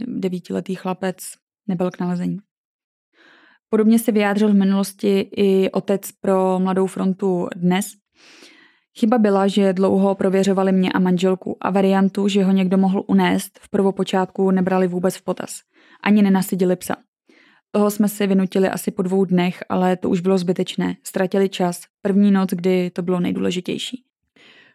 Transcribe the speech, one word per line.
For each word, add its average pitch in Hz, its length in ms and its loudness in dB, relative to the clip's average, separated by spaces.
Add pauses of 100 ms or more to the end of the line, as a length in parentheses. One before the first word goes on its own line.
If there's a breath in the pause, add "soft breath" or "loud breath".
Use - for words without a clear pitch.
devítiletý 185 680 -6
chlapec 185 420 -6 (520)
nebyl 180 220 -2
k - 100 -12
nalezení. 180 360 -4 (1300 soft breath)
Podobně 220 280 4
se 233 140 -2
vyjádřil 208 360 2
v 208 60 4
minulosti 196 680 2 (160)
i 190 340 2
otec 196 400 -4 (100)
pro 185 420 0
Mladou 185 240 0
frontu 185 680 -2
Dnes. 180 300 0 (1120 loud breath)
Chyba 233 200 2
byla, 196 280 4
že 196 260 2
dlouho 190 420 2
prověřovali 190 580 2
mě 185 200 2
a 190 60 0
manželku 185 600 0
a 202 100 -2
variantu, 196 580 2
že 196 160 2
ho 190 80 2
někdo 190 260 2
mohl 190 280 0
unést, 190 560 0
v - 80 -20
prvopočátku 190 800 0
nebrali 185 380 0
vůbec 180 280 -2
v - 60 -20
potaz. - 380 -8 (420 soft breath)
Ani 208 200 4
nenasytili 190 540 0
psa. - 200 -8 (720 soft breath)
Toho 208 200 2
jsme 208 180 0
si 202 180 -4
vynutili 190 420 2
asi - 220 -6
po - 120 -6
dvou 190 220 0
dnech, 180 440 -2
ale 185 280 0
to - 120 -6
už 180 120 0
bylo 190 180 2
zbytečné. 180 680 -4
Ztratili 190 440 -2
čas. 180 320 -4 (220)
První 202 280 4
noc, 190 200 2
kdy 180 400 0
to 185 120 -8
bylo 180 180 -2
nejdůležitější. 185 840 -4 (720 soft breath)